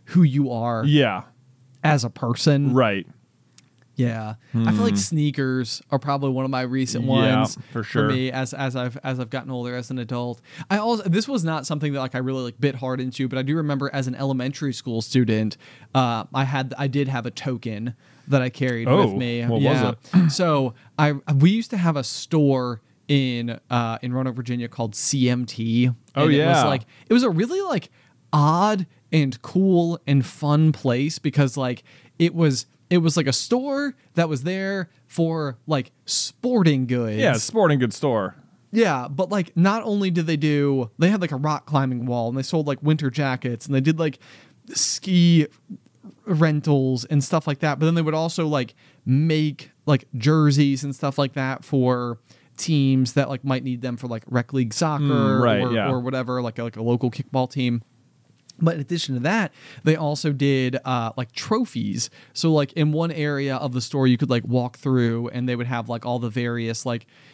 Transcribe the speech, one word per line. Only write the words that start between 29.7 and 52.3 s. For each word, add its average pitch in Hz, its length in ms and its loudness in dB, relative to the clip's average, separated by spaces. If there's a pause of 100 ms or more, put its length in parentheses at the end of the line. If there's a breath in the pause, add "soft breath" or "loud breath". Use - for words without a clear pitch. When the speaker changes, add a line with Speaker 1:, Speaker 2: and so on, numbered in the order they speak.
Speaker 1:
and 139 180 4
fun 151 460 2
place 135 480 0
because, 139 380 0
like, 127 260 -4 (340 soft breath)
it 170 160 2
was, 156 320 2 (240)
it 175 100 4
was, 160 180 2
like, 156 100 0
a 135 60 0
store 269 640 -2 (180 soft breath)
that 170 160 0
was 135 140 -4
there 190 460 -4 (180 soft breath)
for, 160 500 -2 (100)
like, 143 240 -2 (140)
sporting 165 840 0
goods. 117 300 -2
Speaker 2:
Yeah, - 160 2
sporting 151 460 2
goods 120 160 0
store. 110 400 0 (360)
Speaker 1:
Yeah, 170 380 2
but, 160 200 -2
like, 190 280 -2
not 196 260 2
only 202 280 0
did 165 160 0
they 160 100 0
do, 143 640 0
they 170 100 6
had, 214 100 2
like, 175 120 -4
a 147 40 -4
rock 147 300 -2
climbing 131 400 0
wall, 120 240 -2
and 127 80 -4
they 135 60 -4
sold, 156 240 -2
like, 139 160 -4
winter 147 260 2
jackets, 127 560 -4
and 139 100 -4
they 135 60 4
did, 160 180 2
like, 156 200 -4 (540 loud breath)
ski 170 720 4 (800)
rentals 147 800 2
and 143 180 2
stuff 160 240 -2
like 143 120 -4
that. 143 200 -2
But 160 80 2
then 165 80 2
they 170 60 2
would 156 120 -2
also, 160 340 -2
like, 143 280 -2 (300 soft breath)
make, 156 680 0 (140)
like, 143 200 2 (100)
jerseys 139 680 4
and 139 120 -6
stuff 139 220 -4
like 139 160 0
that 131 300 -6
for 123 560 0 (380 soft breath)